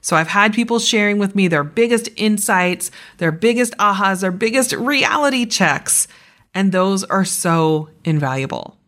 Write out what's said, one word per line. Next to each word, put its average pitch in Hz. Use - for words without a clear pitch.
So -
I've 160
had 202
people 233
sharing 208
with 196
me 196
their 156
biggest 233
insights, 202
their 165
biggest 233
ahas, 196
their 190
biggest 226
reality 269
checks, -
and 196
those 190
are 190
so 160
invaluable. 135